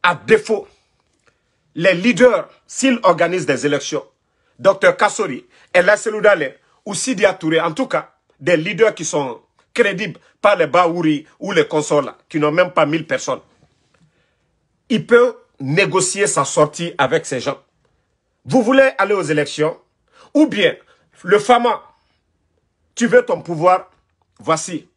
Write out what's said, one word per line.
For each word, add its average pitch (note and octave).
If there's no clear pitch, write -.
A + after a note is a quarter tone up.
À F3
défaut, G3+
les F3+
leaders, A3+
s'ils B3+
organisent E3+
des B2
élections, C#3+
docteur F#3+
Kassori, E3
Ella F3+
Seloudale G3+
ou G3+
Sidia G3
Touré, D#3+
en E3
tout B3+
cas, -
des E3
leaders G3+
qui D#3+
sont C3+
crédibles, G3
pas G3+
les D#3+
Baouri E3
ou G3
les D#3
consorts D3+
là, A#2+
qui -
n'ont D3+
même F3+
pas D#3+
mille D#3
personnes, C3
il G3+
peut A#3+
négocier F#3
sa C#3+
sortie D#3+
avec D#3+
ces C3
gens. C3
Vous A3
voulez C4
aller G3
aux G3
élections, D3+
ou D4
bien G3+
le G#3
Fama, A#3+
tu A#3
veux A#3+
ton E3+
pouvoir, E3+
voici. D#3